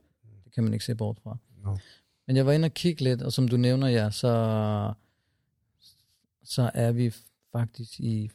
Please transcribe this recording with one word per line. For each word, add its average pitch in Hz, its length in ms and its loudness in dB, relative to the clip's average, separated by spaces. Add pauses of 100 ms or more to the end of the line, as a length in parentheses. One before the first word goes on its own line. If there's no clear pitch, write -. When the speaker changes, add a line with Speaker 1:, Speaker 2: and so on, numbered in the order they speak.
(460)
Speaker 1:
Det - 80 -20
kan 117 100 0
man 110 100 0
ikke 113 120 -4
se 117 100 -4
bort 107 280 -6
fra. 110 140 -12 (260)
Speaker 2:
Nå. 98 140 -2 (500)
Speaker 1:
Men 127 80 2
jeg 131 100 4
var 139 60 4
inde 156 140 4
og 156 80 -2
kigge 165 300 -2
lidt, 127 180 2
og 127 120 -4
som 131 140 2
du 123 100 2
nævner, 127 300 2
ja, 110 240 2
så, 107 800 0 (1500)
så - 300 -2
er 117 180 0
vi 120 200 0 (400)
faktisk 117 480 -8
i, 110 360 -4